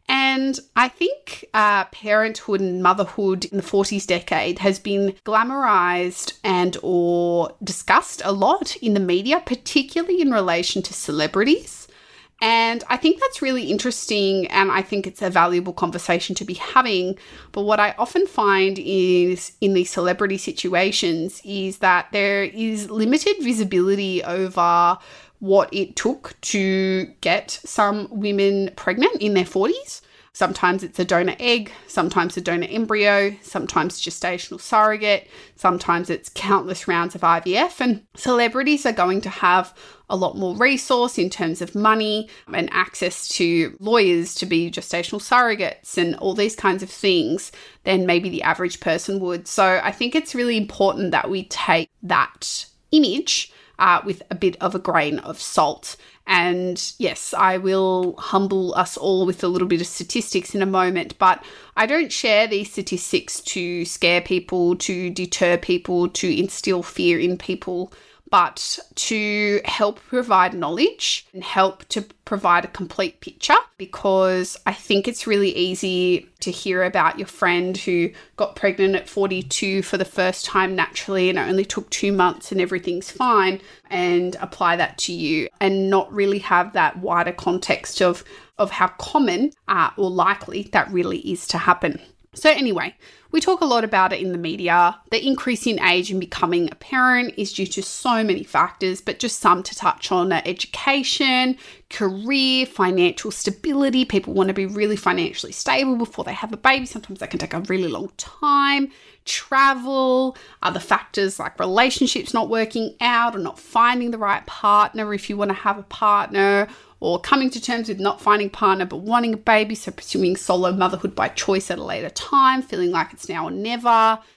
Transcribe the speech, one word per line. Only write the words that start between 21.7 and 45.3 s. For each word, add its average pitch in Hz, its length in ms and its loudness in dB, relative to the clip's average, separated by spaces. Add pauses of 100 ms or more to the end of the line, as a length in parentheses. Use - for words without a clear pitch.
that 180 340 2
there 202 320 0
is 220 480 -6
limited 262 480 2
visibility 196 840 0
over 175 760 2 (420)
what 190 340 4
it - 240 -4
took - 420 -4
to 190 680 0 (140)
get - 320 -2 (140)
some 208 440 0
women 196 680 0
pregnant 247 440 0
in 208 120 0
their 180 120 2
forties. 349 560 -2 (300)
Sometimes 190 520 0
it's 170 160 -8
a 180 60 0
donor 180 320 2
egg, 240 320 0 (160)
sometimes 175 520 -2
a 180 40 -6
donor 175 280 -2
embryo, 202 720 2
sometimes 180 600 -4
gestational 180 600 -6
surrogate, 214 640 2 (300)
sometimes 175 520 0
it's - 200 -6
countless 196 580 -2
rounds 170 260 0
of 180 120 -2
I 165 160 4
V 180 160 0
F. 330 240 0
And 240 240 0 (100)
celebrities 254 680 2
are 233 80 0
going 190 260 2
to 190 100 -6
have 180 440 2 (360)
a 185 60 -4
lot 185 220 -2
more 185 180 -4
resource 247 600 2
in 185 120 0
terms 170 320 -4
of 170 140 -8
money 214 540 2 (240)
and 226 180 -2
access - 580 -4
to 170 520 0
lawyers 190 540 2
to 185 100 -4
be 170 260 0
gestational 175 480 -6
surrogates 226 800 0